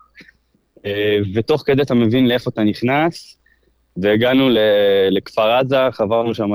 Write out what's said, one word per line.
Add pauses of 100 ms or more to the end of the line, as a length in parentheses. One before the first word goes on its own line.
(840)
אה, (180)
ותוך
כדי
אתה
מבין
לאיפה
אתה
נכנס, (600)
והגענו
ל-, (540)
לכפר
עזה, (140)
חברנו
שם